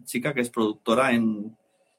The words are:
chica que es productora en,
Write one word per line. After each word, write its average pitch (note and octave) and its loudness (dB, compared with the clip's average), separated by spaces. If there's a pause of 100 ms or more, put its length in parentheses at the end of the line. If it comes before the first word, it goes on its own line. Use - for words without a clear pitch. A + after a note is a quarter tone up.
chica C#3 -4
que B2+ -4
es A#2+ -2
productora A2+ 0
en, A2 -2 (420)